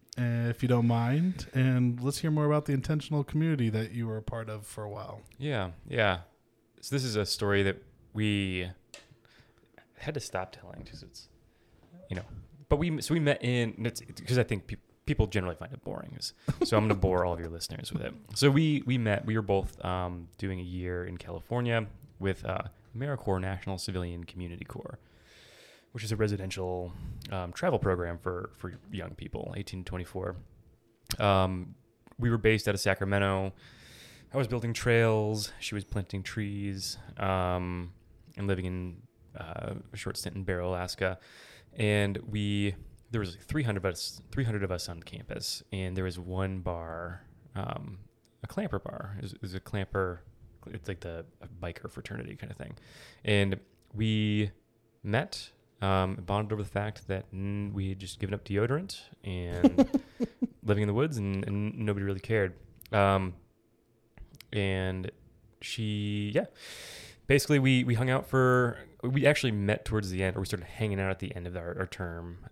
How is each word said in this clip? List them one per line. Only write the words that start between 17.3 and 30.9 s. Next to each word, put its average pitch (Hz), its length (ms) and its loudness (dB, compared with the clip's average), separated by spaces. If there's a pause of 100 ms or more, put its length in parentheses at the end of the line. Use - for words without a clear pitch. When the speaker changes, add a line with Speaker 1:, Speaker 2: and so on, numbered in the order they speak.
Speaker 2:
of 82 60 -4
your 82 100 -6
listeners 82 420 -8
with - 120 -2
it. - 100 -6 (220)
So 139 160 8
we, 151 340 4
we 127 140 2
met, 104 260 2
we 110 100 2
were 110 60 2
both, 98 420 0
um, 90 440 -2 (100)
doing 95 220 -4
a 90 40 -8
year 90 420 -4
in 90 120 -8
California 113 680 -2 (320)
with, 95 260 0
uh, - 180 0 (320)
AmeriCorps 120 460 0
National 95 380 -4
Civilian 87 460 -4
Community 87 400 -10
Corps, - 340 -10 (920)
which 107 100 -8
is 107 80 -4
a 113 40 0
residential, 92 800 -2 (380)
um, 92 200 -4
travel 151 280 2
program 87 400 0
for, 90 380 -4
for 90 160 -8 (180)
young 90 240 -8
people, - 420 -8
eighteen 95 260 -8
to - 60 -10
twenty-four. 92 460 -6 (840)